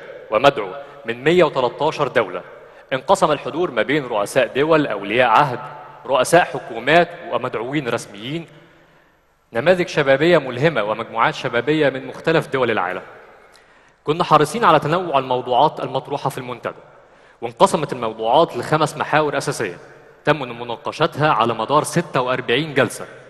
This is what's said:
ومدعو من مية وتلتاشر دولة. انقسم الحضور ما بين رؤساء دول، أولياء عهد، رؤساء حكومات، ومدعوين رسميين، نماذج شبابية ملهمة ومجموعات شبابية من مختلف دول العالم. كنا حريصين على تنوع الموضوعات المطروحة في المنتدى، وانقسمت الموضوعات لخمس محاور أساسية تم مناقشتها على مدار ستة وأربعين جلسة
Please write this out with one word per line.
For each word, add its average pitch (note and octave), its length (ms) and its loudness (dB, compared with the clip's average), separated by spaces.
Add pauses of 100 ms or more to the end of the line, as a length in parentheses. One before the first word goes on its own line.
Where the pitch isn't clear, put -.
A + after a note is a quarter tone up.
(300)
ومدعو A2+ 380 4 (380)
من A#2+ 180 -8
مية E3+ 200 6
وتلتاشر C#3+ 640 0
دولة. F#2 340 -2 (500)
انقسم D3+ 400 2
الحضور C#3+ 380 -2
ما A2+ 120 0
بين C3 240 0
رؤساء A2+ 400 0 (100)
دول، D3+ 300 2
أولياء G#2+ 420 0
عهد، A#2+ 300 4 (480)
رؤساء C3 380 4
حكومات، C3+ 640 0 (220)
ومدعوين B2 580 -4
رسميين، A#2 580 -6 (1040)
نماذج E3+ 360 2
شبابية D3+ 500 4
ملهمة C3 440 0
ومجموعات A2 520 -2
شبابية C#3 540 0
من C3 180 -4
مختلف D#3+ 420 -2
دول B2+ 220 0
العالم. F#2 320 -2 (1040)
كنا E3+ 200 -2
حريصين D#3+ 400 2
على D#3+ 160 6
تنوع D#3+ 380 0
الموضوعات C3 600 0
المطروحة C3+ 500 -6
في C#3+ 80 -8
المنتدى، B2 440 -10 (600)
وانقسمت D#3 500 0
الموضوعات A#2+ 640 0
لخمس D#3 400 -2
محاور C#3+ 420 0
أساسية A2+ 400 -6 (460)
تم B2+ 360 -2
مناقشتها A#2+ 720 -2
على A#2 220 2
مدار B2+ 300 0
ستة E3 360 -2
وأربعين B2+ 540 -2
جلسة A#2+ 320 0 (240)